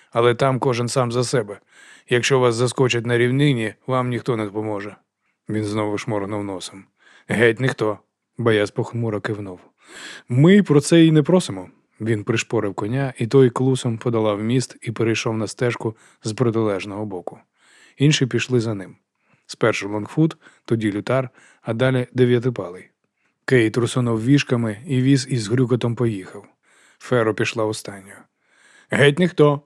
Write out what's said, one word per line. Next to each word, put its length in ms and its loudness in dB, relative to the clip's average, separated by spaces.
але 240 2
там 240 0
кожен 280 -2
сам 240 -2
за 120 -2
себе. 360 -4
Якщо 300 2
вас 160 2
заскочать 500 0
на 120 0
рівнині, 560 0
вам 220 -2
ніхто 280 -4
не 80 -4
допоможе. 500 -8
Він 140 -2
знову 340 -4
шморгнув 460 -6
носом. 420 -12
«Геть 320 2
ніхто», — 400 -2
Бояз 340 2
похмуро 500 -6
кивнув. 380 -10
«Ми 340 6
про 180 4
це 240 6
і 60 6
не 120 6
просимо». 460 0
Він 220 -2
пришпорив 500 -2
коня, 440 -4
і 100 -4
той 220 6
клусом 480 -2
подолав 460 -2
міст 380 -2
і 100 -8
перейшов 460 -2
на 100 -4
стежку 500 -6
з 100 -4
протилежного 720 -2
боку. 340 -12
Інші 280 2
пішли 340 -2
за 140 -4
ним. 220 -12
Спершу 440 -2
Лонгфут, 480 -2
тоді 260 0
Лютар, 380 -2
а 120 -6
далі 400 0
Дев'ятипалий. 760 0
Кей 240 4
трусунув 540 -2
віжками, 540 2
і 140 0
віз 280 2
із 180 -4
грюкотом 480 0
поїхав. 520 -6
Феро 340 0
пішла 320 -4
останньою. 520 -10
«Геть 300 4
ніхто!» — 460 4